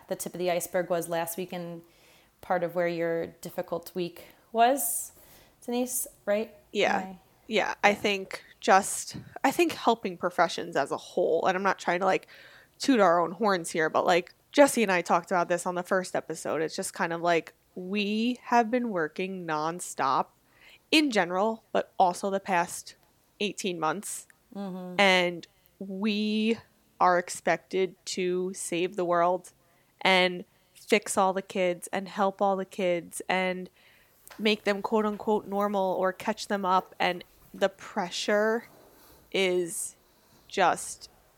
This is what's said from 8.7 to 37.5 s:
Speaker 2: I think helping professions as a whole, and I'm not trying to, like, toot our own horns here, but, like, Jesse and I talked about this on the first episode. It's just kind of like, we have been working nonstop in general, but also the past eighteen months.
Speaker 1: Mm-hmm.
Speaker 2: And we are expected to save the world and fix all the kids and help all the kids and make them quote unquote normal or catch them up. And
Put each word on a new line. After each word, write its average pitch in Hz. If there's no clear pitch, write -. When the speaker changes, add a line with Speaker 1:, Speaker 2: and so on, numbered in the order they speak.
Speaker 2:
I 180
think 339
helping 220
professions 175
as 143
a 151
whole, -
and 175
I'm 190
not 196
trying 180
to, 190
like, 170
toot 254
our 175
own 170
horns 190
here, 160
but, -
like, 175
Jesse 277
and 196
I 175
talked 175
about 170
this 175
on 180
the 180
first 185
episode. -
It's 156
just -
kind 170
of 170
like, 170
we 208
have 240
been 240
working 185
nonstop 156
in 302
general, 202
but -
also 190
the 196
past -
eighteen 185
months. 160
Speaker 1:
Mm-hmm. 185
Speaker 2:
And 180
we 214
are 180
expected 180
to 185
save 180
the 180
world 175
and 180
fix -
all 190
the 190
kids 180
and 196
help 196
all 196
the 190
kids 175
and 185
make 214
them 202
quote 214
unquote 214
normal 196
or 185
catch -
them 202
up. 185
And 180